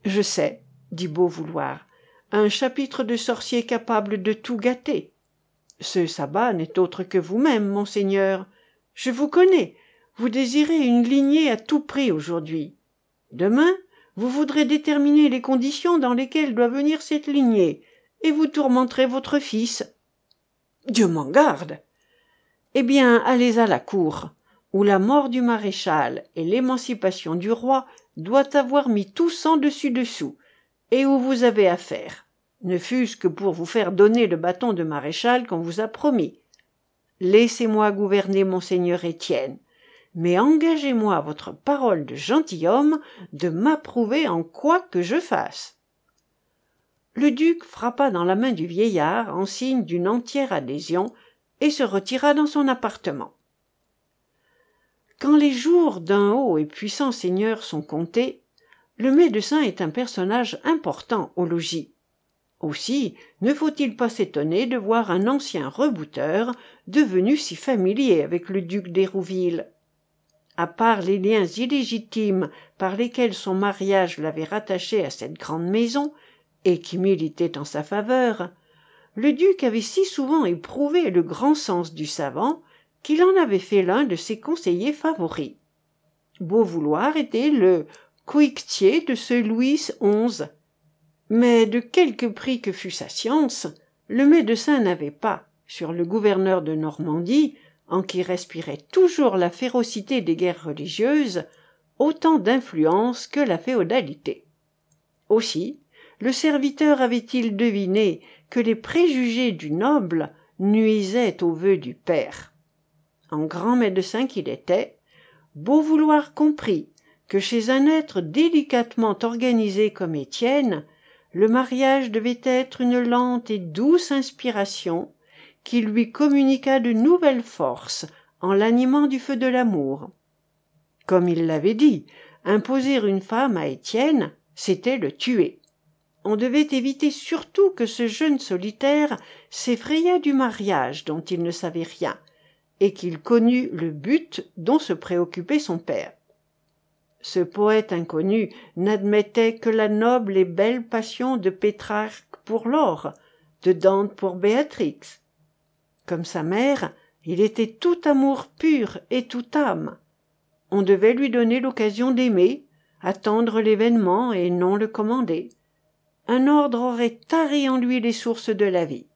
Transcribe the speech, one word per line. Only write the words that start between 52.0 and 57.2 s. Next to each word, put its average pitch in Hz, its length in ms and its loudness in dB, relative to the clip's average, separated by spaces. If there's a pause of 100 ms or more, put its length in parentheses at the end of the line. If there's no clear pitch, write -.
dans 294 140 2
son 294 220 0
appartement. 196 680 -6 (1900)
Quand 294 160 4
les 294 160 4
jours 269 480 2
d'un 202 320 2
haut 226 260 0
et 156 60 0
puissant 214 480 -6
seigneur 214 500 -2